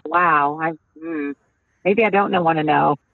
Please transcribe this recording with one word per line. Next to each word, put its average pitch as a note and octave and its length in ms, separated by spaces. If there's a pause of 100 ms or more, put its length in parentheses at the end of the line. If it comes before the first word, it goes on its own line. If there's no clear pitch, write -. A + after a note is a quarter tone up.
"Wow, D#3 560
I, D#3+ 120 (260)
hmm." D#3 320 (540)
Maybe G3+ 180
I G#3+ 60
don't G3 220
know, F#3+ 100
wanna D#3+ 220
know. D3 340 (160)